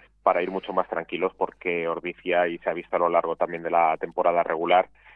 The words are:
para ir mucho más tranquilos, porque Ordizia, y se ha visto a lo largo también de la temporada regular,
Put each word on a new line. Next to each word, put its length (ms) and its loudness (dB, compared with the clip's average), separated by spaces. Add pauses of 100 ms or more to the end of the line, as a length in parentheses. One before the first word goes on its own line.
(220)
para 200 4
ir 100 -4
mucho 200 -6
más 160 0
tranquilos, 480 -4
porque 520 -4
Ordizia, 580 -2
y 120 -4
se 120 -6
ha 40 -2
visto 200 -6
a 60 0
lo 80 4
largo 260 0
también 300 -4
de 60 -6
la 260 4
temporada 480 0
regular, 460 2 (260)